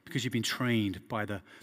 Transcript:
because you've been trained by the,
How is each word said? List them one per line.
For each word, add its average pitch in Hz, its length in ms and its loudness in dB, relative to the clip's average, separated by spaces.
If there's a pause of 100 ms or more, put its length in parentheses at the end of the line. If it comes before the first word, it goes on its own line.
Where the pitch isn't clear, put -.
because 120 200 -2
you've 123 80 -4
been 113 100 2
trained 110 680 2
by 107 160 -2
the, 101 160 -4 (220)